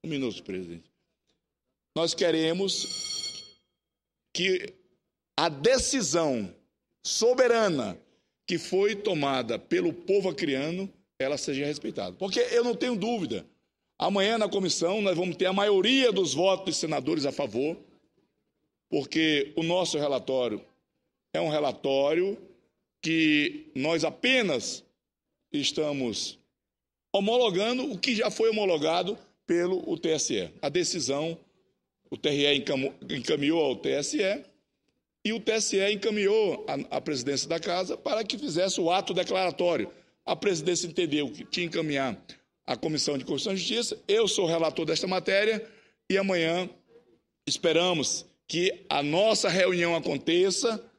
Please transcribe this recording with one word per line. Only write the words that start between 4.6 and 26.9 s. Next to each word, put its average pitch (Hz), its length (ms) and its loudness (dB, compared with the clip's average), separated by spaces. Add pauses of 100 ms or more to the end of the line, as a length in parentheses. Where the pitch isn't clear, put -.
a 160 120 2
decisão 156 1040 0 (500)
soberana 220 960 2 (480)
que 175 120 -2
foi 196 360 2
tomada 139 640 -2
pelo 170 340 0
povo 190 360 0
acreano, 165 640 -4 (260)
ela 135 200 -2
seja 139 260 -4
respeitada. 131 520 -6
Porque 190 220 -4
eu 240 240 2
não 240 120 0
tenho 240 200 -2
dúvida, 180 520 -2 (520)
amanhã 202 400 2
na 208 100 2
comissão 185 520 0
nós 190 160 2
vamos 180 200 -2
ter 180 100 0
a 185 60 2
maioria 208 600 4
dos 180 220 0
votos 185 320 2
dos 185 100 -4
senadores 147 500 -2
a 135 60 -2
favor, 139 440 -2 (1120)
porque 147 680 0
o 165 60 0
nosso 165 360 0
relatório 131 680 0 (680)
é 156 60 -2
um 170 80 0
relatório 151 880 0 (640)
que 156 720 2
nós 156 300 0
apenas 180 800 0 (680)
estamos 143 840 -2 (760)